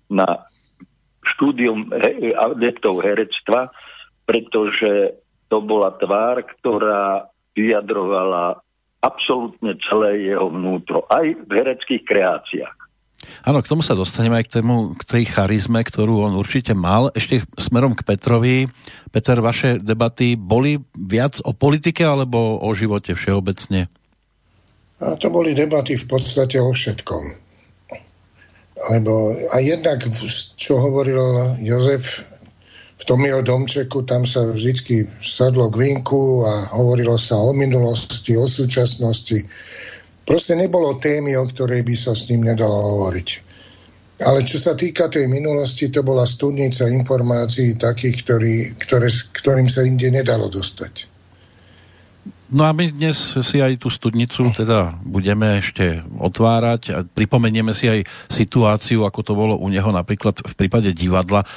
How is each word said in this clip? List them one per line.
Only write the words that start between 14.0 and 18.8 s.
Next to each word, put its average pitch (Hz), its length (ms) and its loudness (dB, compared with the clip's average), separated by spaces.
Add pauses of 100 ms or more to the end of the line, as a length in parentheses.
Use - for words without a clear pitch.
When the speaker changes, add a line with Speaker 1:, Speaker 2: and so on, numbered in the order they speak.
Speaker 2:
aj 113 120 0
k 120 120 0
tému, 117 400 0
k - 40 -10
tej 120 240 2
charizme, 110 520 0
ktorú 110 440 0
on 98 120 0
určite 110 400 0
mal. 98 360 2
Ešte 113 280 0 (160)
smerom 123 400 0
k - 80 -8
Petrovi. 123 640 2 (400)